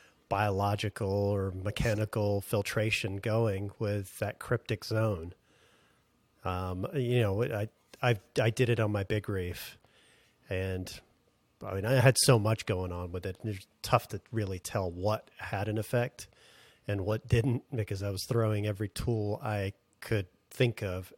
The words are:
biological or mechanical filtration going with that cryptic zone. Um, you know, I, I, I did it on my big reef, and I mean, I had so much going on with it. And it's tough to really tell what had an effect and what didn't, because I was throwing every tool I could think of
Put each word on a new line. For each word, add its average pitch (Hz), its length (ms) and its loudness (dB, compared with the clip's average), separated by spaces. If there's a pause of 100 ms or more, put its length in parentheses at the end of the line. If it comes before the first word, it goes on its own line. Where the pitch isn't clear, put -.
(280)
biological 101 840 0
or 101 420 0
mechanical 104 920 0
filtration 107 760 0
going 104 600 0
with 104 400 -4
that 104 200 -4
cryptic - 460 -4
zone. 104 480 0 (1120)
Um, 92 500 -2
you 123 260 2
know, 104 220 2
I, 110 260 -2 (320)
I, 123 160 4 (240)
I 113 100 4
did 120 200 2
it 117 100 2
on 107 120 2
my 101 100 0
big 104 260 -2
reef, 92 480 -4 (720)
and 92 420 -4 (760)
I 98 80 -6
mean, 95 100 -4
I 117 160 2
had 127 180 8
so 127 200 8
much 110 260 0
going 92 280 -2
on 87 180 -6
with 90 160 -6
it. 95 160 -6
And 107 120 -4
it's 95 120 -12 (160)
tough - 260 4
to 101 120 -8 (100)
really 98 300 -2
tell - 300 -2
what 95 380 -2 (100)
had 101 300 -4
an 107 100 -2
effect 120 500 -2 (580)
and 101 160 -2
what 104 260 -2
didn't, 120 360 4 (100)
because 101 280 -2
I 101 80 -2
was 95 160 -4
throwing 107 400 2
every 104 220 -2
tool 107 540 -2
I 101 300 -2 (280)
could 101 260 -2 (240)
think 120 320 2
of 92 360 -6